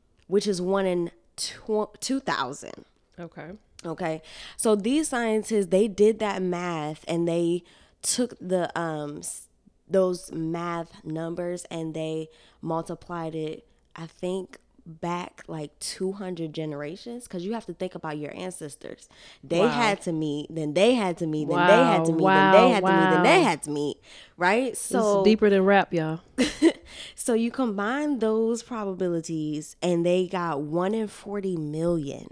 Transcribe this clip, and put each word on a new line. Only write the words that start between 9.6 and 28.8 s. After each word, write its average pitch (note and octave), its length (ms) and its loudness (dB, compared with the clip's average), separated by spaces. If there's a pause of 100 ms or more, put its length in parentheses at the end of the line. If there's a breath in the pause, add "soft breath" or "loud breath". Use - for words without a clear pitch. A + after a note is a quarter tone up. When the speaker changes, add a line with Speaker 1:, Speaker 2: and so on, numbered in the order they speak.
Speaker 1:
those F#3 440 2
math E3+ 760 -6
numbers E3+ 640 -8
and D#3+ 240 -8
they D#3+ 360 -6 (320 soft breath)
multiplied E3 760 -8
it, D#3 300 -8 (300)
I E3 120 -12
think, F#3 500 -8 (280)
back, F3 600 -8
like, D#3 320 -10
two - 340 -6
hundred F3 400 -8
generations, D#3 720 -10
'cause F3 160 -8
you G3+ 100 -6
have A3 120 -8
to F3 80 -10
think F#3 220 -8
about D#3 220 -8
your D3 180 -10
ancestors. - 720 -12 (340 loud breath)
They E3 160 0
Speaker 2:
Wow. G#3+ 100 6
Speaker 1:
had G#3+ 340 0
to F3 80 -4
meet, D3+ 420 -4
then D3+ 200 -4
they G#3 200 6
had F#3+ 240 0
to E3+ 100 -4
meet, D3+ 200 -2
then E3+ 100 2 (100)
they F3+ 160 10
had E3 220 4
to E3 60 4
Speaker 2:
Wow, D#3+ 40 2
Speaker 1:
meet, F#3+ 360 6
then - 0 -
they G3+ 160 10
Speaker 2:
wow, - 20 8
Speaker 1:
had G#3 160 4
to F#3+ 60 4
meet, F#3+ 240 6
then F3+ 80 4
they F3 160 8
Speaker 2:
wow. E4 100 6
Speaker 1:
had D#3 140 -2
to D3+ 80 -8
meet, D3 260 -2 (400 loud breath)
right? G#3 360 2
Speaker 2:
It's - 80 -10
Speaker 1:
So G3+ 420 2
Speaker 2:
deeper G#3+ 260 6
than F#3+ 160 4
rap, G3 280 4
y'all. D#3+ 260 -2 (180)
Speaker 1:
<laughs> B3+ 120 2 (680 loud breath)
So - 180 -2
you A#3 180 2
combine B3 680 -2
those A3+ 440 0
probabilities, E3+ 1160 -6